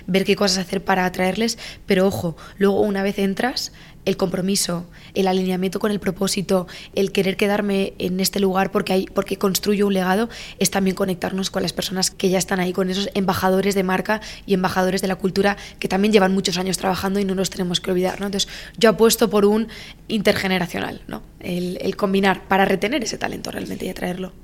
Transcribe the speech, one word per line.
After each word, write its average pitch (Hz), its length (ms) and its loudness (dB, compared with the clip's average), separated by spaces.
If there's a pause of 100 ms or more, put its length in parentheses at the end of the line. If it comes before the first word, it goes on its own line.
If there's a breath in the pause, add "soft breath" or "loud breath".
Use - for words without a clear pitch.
ver 190 180 2
qué 196 120 2
cosas 190 240 2
hacer 185 240 -4
para 185 220 2
atraerles, 185 520 0 (300 loud breath)
pero 185 180 4
ojo, 180 320 -2 (220 loud breath)
luego 196 220 4
una 202 200 0
vez 196 160 -2
entras, 196 540 -2 (340 loud breath)
el 190 120 0
compromiso, 185 680 -2 (280 loud breath)
el 190 160 2
alineamiento 185 500 0
con 214 100 0
el 208 120 -2
propósito, 185 640 0 (260 loud breath)
el 196 200 0
querer 190 240 0
quedarme 202 640 0
en 185 200 -2
este 190 220 -2
lugar 190 280 2
porque 196 220 -2
hay, 190 140 2
porque 190 320 -4
construyo 202 500 2
un 196 60 2
legado, 190 340 2 (320 loud breath)
es 190 120 0
también 190 220 2
conectarnos 185 560 -2
con 190 120 -4
las 175 100 -2
personas 185 400 -4
que - 180 0
ya 185 80 2
están 185 220 0
ahí, 180 140 0
con 185 160 0
esos 196 240 -2
embajadores 190 640 2
de 196 80 2
marca 185 360 0 (260 loud breath)
y 196 100 2
embajadores 185 460 2
de 196 60 0
la 185 80 0
cultura 196 400 0 (240 loud breath)
que - 80 -4
también 202 240 2
llevan 190 220 6
muchos 190 240 0
años 185 200 -2
trabajando 190 440 0
y - 20 0
no 190 100 -2
nos 185 160 -2
tenemos 180 300 -2
que 190 120 -2
olvidar, 185 280 0
¿no? 196 60 -4
Entonces, 196 260 -4 (260 loud breath)
yo 226 120 6
apuesto 220 400 4
por 202 160 6
un 214 240 4 (400 loud breath)
intergeneracional, 190 1000 0
¿no? - 160 -10 (160)
El, 180 420 -6
el 190 140 -2
combinar 196 540 2
para 190 160 6
retener 202 400 0
ese - 120 -6
talento - 340 -6
realmente - 340 -8
y 185 40 -4
atraerlo. 185 440 -8 (100)